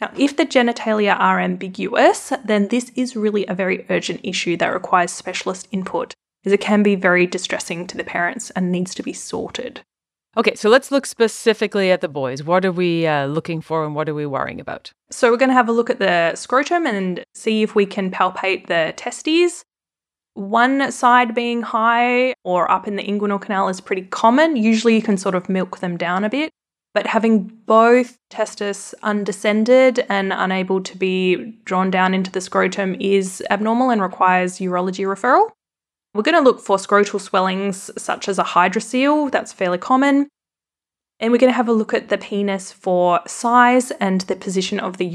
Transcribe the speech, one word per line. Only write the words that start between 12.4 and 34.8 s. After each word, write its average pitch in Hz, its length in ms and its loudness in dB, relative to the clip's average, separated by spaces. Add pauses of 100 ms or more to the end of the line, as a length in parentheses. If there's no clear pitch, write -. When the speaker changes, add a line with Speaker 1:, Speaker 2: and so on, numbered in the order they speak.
Speaker 2:
What 180 200 2
are 190 60 2
we, 170 360 0
uh, 147 200 0
looking 160 340 -4
for 160 240 -4
and 151 120 -6
what 151 120 -2
are 151 60 -4
we 147 100 -6
worrying - 360 -6
about? - 320 -14 (180)
Speaker 1:
So - 200 2
we're 240 60 2
gonna 262 160 2
have 247 160 4
a 233 40 0
look 233 180 0
at 262 80 -2
the 175 380 2
scrotum 311 500 -2
and 190 380 -4 (100)
see 220 280 -2
if 214 120 -2
we 202 100 4
can 190 280 -6
palpate 185 560 -2
the 170 280 0
testes. 330 680 -2 (720)
One 240 580 0
side 247 420 2
being 240 280 -2
high 240 720 0 (100)
or 180 260 0
up 185 160 0
in 208 80 -6
the 196 80 -6
inguinal 202 400 -2
canal 196 260 -2
is 185 120 -4
pretty 190 220 -6
common. 262 540 2
Usually 226 380 4
you 220 80 2
can 208 160 2
sort 190 160 -2
of 180 140 -4
milk 185 320 -4
them 175 160 -4
down 180 280 -2
a 214 60 0
bit. 294 200 -4 (440)
But 208 140 0
having 220 360 2 (220)
both 233 500 4 (140)
testes 208 720 -6
undescended 220 1040 2
and 196 240 -2
unable 190 500 -2
to 190 140 -12
be 185 680 0
drawn 190 260 0
down 185 240 2
into 190 160 -2
the 190 100 -4
scrotum 190 600 -2
is 196 500 0
abnormal 226 400 0
and 226 100 2
requires 185 580 2
urology 185 460 -2